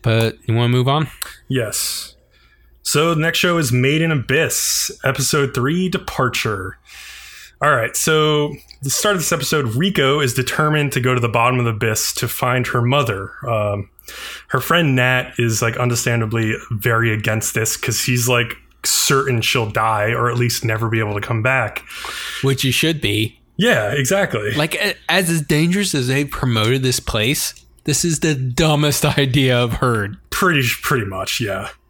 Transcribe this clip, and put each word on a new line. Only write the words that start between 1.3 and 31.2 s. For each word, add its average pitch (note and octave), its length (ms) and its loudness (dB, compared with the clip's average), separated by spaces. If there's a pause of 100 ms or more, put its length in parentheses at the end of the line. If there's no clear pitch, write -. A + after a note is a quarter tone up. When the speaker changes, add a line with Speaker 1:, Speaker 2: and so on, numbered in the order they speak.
Speaker 2:
Yes. - 680 -6 (680)
So D#3+ 320 2
the D3+ 60 0
next E3 180 0
show F3 180 2
is C#3 140 0
Made C3+ 300 2
in E3 100 2
Abyss, - 800 0 (120)
episode C3+ 500 0
three, E3 360 0
Departure. A#2 880 -4 (840)
All D3 120 4
right, A#2 220 0
so D3+ 580 2 (300)
the C#3 60 -2
start G#3 260 0
of F3 60 -2
this - 100 -2
episode, C#3+ 400 0
Riko D3 520 2
is A#2 100 0
determined D3 580 0
to - 80 -2
go B2+ 160 2
to A#2+ 60 0
the A#2 80 0
bottom A#2+ 280 2
of B2 80 2
the A#2 60 0
abyss A2 440 -2
to B2 120 -4
find B2 400 0
her B2 140 0
mother. A#2 500 0 (180)
Um, G#2 400 -2 (600)
her C3 100 0
friend E3 360 2
Nat B2+ 440 2
is, A2+ 220 0
like, A#2 160 0
understandably A#2 760 0 (140)
very A2+ 420 2
against G#2+ 440 -2
this A2 220 0
'cause - 260 -2
he's, B2 240 0
like, A#2+ 280 0 (280)
certain C3+ 580 2
she'll A2+ 280 0
die A2 420 0
or A#2+ 180 0
at A#2+ 80 -2
least A#2+ 280 -2
never A2 240 0
be A2+ 100 0
able G#2 160 -2
to G2+ 60 -4
come A2+ 200 -2
back. B2 400 -2 (600)
Speaker 1:
Which C3+ 200 0
you C3 100 0
should D#3 280 0
be. G#2+ 380 -2 (180)
Speaker 2:
Yeah, E3+ 360 2
exactly. C3 580 0
Speaker 1:
Like, D#3 240 -2
a-, G3 200 -2 (140)
as, F3 220 2
as D#3+ 100 2
dangerous E3+ 540 2
as B2+ 120 0
they C#3 180 2
promoted B2 580 0
this B2+ 160 0
place, A#2+ 560 -2 (300)
this - 200 0
is D#3+ 140 0
the D#3 160 0
dumbest D3 680 2
<laughs> C#3+ 120 2
idea C3 460 2
I've A#2 100 0
heard. G#2+ 440 0 (120)
Speaker 2:
Pretty, E3 320 2 (220)
pretty A#2+ 220 0
much, F#2+ 340 -4